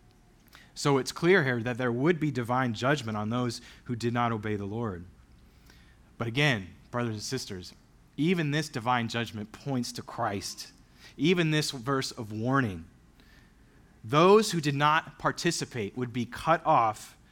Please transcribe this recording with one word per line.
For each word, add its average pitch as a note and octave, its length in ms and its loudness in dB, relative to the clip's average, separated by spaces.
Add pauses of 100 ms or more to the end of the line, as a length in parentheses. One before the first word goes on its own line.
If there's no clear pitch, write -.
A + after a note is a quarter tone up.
(760)
So C#3 240 2
it's B2+ 120 -4
clear F3 320 4
here B2 200 0
that A#2+ 160 -4
there B2+ 120 0
would C#3+ 280 2
be D3 100 0
divine B2 460 0
judgment A#2+ 420 0
on G#2+ 140 -4
those B2 280 -2 (260)
who B2 100 -6
did A#2 180 -2
not A#2+ 180 0
obey G#2+ 240 -4
the G2+ 100 -6
Lord. G2 400 -6 (1120)
But A2+ 80 -4
again, A#2 400 0 (240)
brothers A#2+ 240 -2
and G#2 80 -10
sisters, G2+ 500 -8 (440)
even D#3+ 340 2
this D3+ 180 -2
divine A#2+ 380 0
judgment A2 440 -6
points B2+ 420 -6
to A2 100 -10
Christ. - 680 -6 (460)
Even E3 320 4
this D3+ 220 0
verse C3+ 400 -2
of G#2+ 200 -10
warning. A2 540 0 (1160)
Those F#3 480 6
who E3+ 100 -2
did C#3+ 140 0
not D3+ 420 2
participate B2+ 800 -4
would B2 160 -4
be A#2 140 -2
cut E3 360 0
off A#2 540 2 (140)